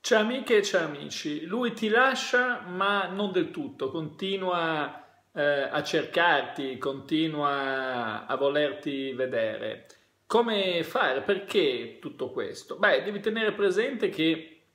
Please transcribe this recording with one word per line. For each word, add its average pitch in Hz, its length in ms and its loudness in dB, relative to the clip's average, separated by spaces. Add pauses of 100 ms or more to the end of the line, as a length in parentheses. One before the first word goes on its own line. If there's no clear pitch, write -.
Ciao 214 200 4
amiche 240 360 2
e 202 60 6
ciao 170 220 2
amici, 147 600 -6
lui 233 280 -2
ti 220 160 -2
lascia 247 720 2
ma 190 460 0
non 196 240 -2
del 175 180 0
tutto, 135 400 -6
continua, 165 1120 -2 (300)
eh, 143 360 2
a 147 140 0
cercarti, 147 920 0
continua 135 1500 -2
a 135 100 -2
volerti 139 760 0
vedere. 113 760 -2 (400)
Come 196 560 2
fare? 143 380 0
Perché 147 760 0
tutto 131 320 -8
questo? - 460 -8
Beh, 196 260 4
devi 202 160 -4
tenere 214 340 0
presente 208 560 0
che 160 540 -2 (120)